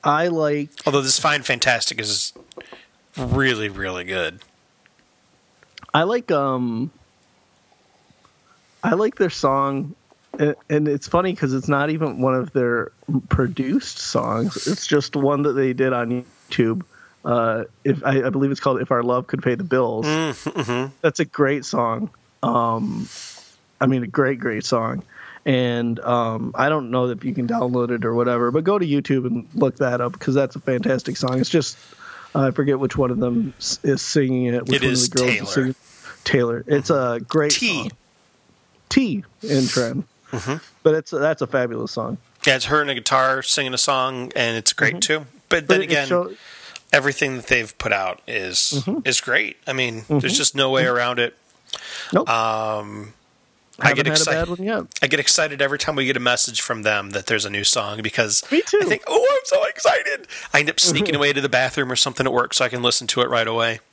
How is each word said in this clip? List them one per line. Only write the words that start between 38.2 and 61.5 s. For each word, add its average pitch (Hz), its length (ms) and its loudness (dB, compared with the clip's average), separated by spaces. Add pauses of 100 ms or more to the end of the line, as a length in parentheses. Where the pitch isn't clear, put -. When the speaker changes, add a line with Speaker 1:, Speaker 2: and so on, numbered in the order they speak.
Speaker 1:
T 208 360 0 (180)
in 135 240 2
Trend. 127 380 0 (280)
Speaker 2:
Mm-hmm. 127 240 -4 (260)
Speaker 1:
But 156 120 6
it's, 156 160 -4
that's 147 320 0
a 127 40 -4
fabulous 117 460 -2
song. 117 240 -6 (300)
Speaker 2:
Yeah, 135 100 4
it's 127 100 -4
her 151 140 2
and 143 100 0
a 135 40 -2
guitar 131 480 2
singing 131 320 -2
a 123 40 -2
song, 131 580 0
and 117 200 2
it's 110 160 2
great 117 220 2
Speaker 1:
Mm-hmm. 175 60 -8
Speaker 2:
too. 156 180 2 (320)
But 160 160 0
Speaker 1:
But - 20 -18
Speaker 2:
then 185 120 6
Speaker 1:
it, 190 40 -2
it - 20 -8
Speaker 2:
again, 143 220 0
Speaker 1:
show- 180 240 -2 (580)
Speaker 2:
everything 139 460 2
that 120 120 -10
they've 117 280 0
put 107 160 -2
out 95 340 -2
is 107 600 -2
Speaker 1:
Mm-hmm. 269 200 -2
Speaker 2:
is 123 140 2
great. 120 460 -2
I 135 80 -4
mean, 120 280 -2
Speaker 1:
Mm-hmm. 147 180 0
Speaker 2:
there's 135 180 0
just 143 160 2
no 135 160 2
way 131 140 2
Speaker 1:
Mm-hmm. 127 120 2
Speaker 2:
around 120 220 0
it. 120 180 -2 (800)
Speaker 1:
Nope. - 160 2
Speaker 2:
Um, 107 840 -2 (680)
I 120 80 2
Speaker 1:
Haven't 127 160 2
Speaker 2:
get - 20 0
Speaker 1:
had 151 120 0
a - 20 4
Speaker 2:
exci-, 160 60 2
Speaker 1:
bad 165 220 0
one 175 140 -6
yet. 202 200 -4 (200)
Speaker 2:
I 143 60 0
get 147 100 2
excited 143 420 2
every 139 200 0
time 151 160 -2
we 135 100 0
get 131 100 0
a 123 40 -2
message 123 400 0
from 113 240 -4
them 101 260 0
that 98 160 -6
there's 104 180 0
a 101 60 -6
new 101 140 -4
song 107 380 0
because 107 500 0
Speaker 1:
Me 330 100 4
too. - 180 2
Speaker 2:
I 392 40 2
think, - 240 0
"Oh, - 240 4
I'm 523 140 0
so 554 180 4
excited." - 640 0 (240)
I 147 80 6
end 151 100 0
up - 80 -2
sneaking 170 380 2
Speaker 1:
<laughs> - 0 -
Speaker 2:
away 143 160 4
to 139 80 0
the 135 80 0
bathroom 127 420 0